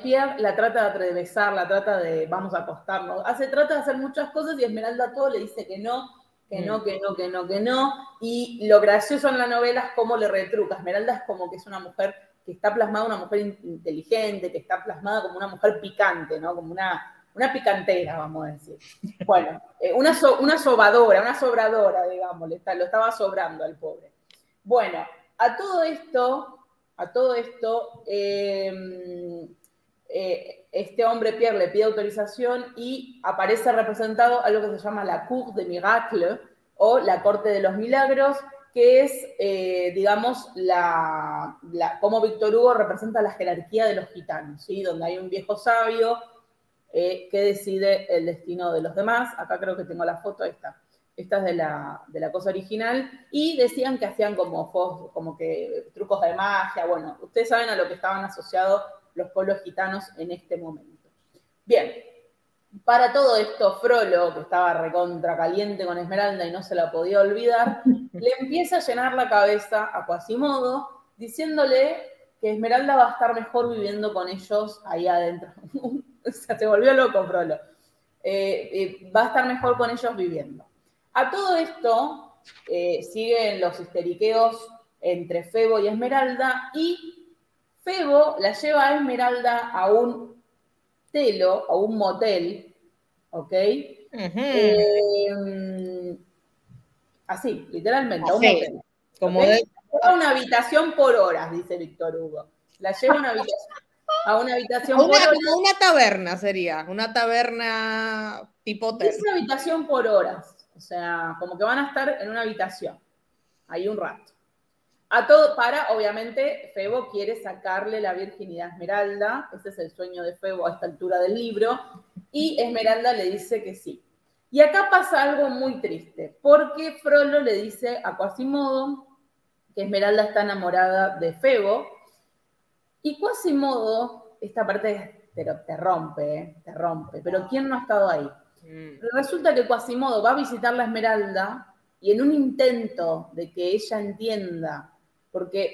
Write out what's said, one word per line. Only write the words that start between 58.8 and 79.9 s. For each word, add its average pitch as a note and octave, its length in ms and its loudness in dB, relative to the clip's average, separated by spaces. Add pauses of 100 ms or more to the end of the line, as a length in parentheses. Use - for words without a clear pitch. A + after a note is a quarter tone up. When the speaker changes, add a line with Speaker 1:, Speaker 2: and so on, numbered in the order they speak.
Speaker 1:
los F3 160 -6
pueblos G3 320 -2
gitanos F#3+ 420 -6 (120)
en E3+ 140 -10
este F3 260 -10
momento. D#3+ 520 -18 (560)
Bien, - 260 2 (960)
para A#3+ 260 6
todo C4 260 4
esto, G#3+ 420 0
Frollo, F#3+ 540 4
que - 80 -10
estaba F3 320 2
recontra E3+ 640 -2
caliente F#3 480 -4
con F3 120 -6
Esmeralda F#3+ 480 -2
y E3+ 60 -6
no F#3 120 -8
se - 120 -8
la E3 160 0
podía F3+ 300 2
olvidar, A#3 600 2
Speaker 2:
<laughs> - 300 2
Speaker 1:
le D4 260 0
empieza E4+ 380 -2
a - 40 0
llenar B3+ 320 -2
la B3 160 0
cabeza G#3 640 2
a F#3 120 -6
Quasimodo, B3+ 1000 -4 (140)
diciéndole C#4+ 800 0 (420)
que G#3+ 140 -2
Esmeralda B3 420 2
va A#3+ 140 6
a - 20 -6
estar A#3 240 0
mejor A#3+ 380 -2
viviendo G#3 400 -4
con F#3 160 -4
ellos G#3 560 -4
ahí F3 220 -4
adentro. F3 440 0 (220)
<laughs> C4 300 -8 (200)
O B3+ 80 -6
sea, - 240 -8
se G#3+ 120 0
volvió A3 260 8
loco, B3 320 4
Frollo. E3+ 300 -2 (680)
Eh, G3 460 -2 (320)
eh, - 100 -20
va A3 120 6
a B3 60 2
estar B3+ 180 2
mejor B3 280 0
con A#3+ 140 0
ellos A#3 260 -4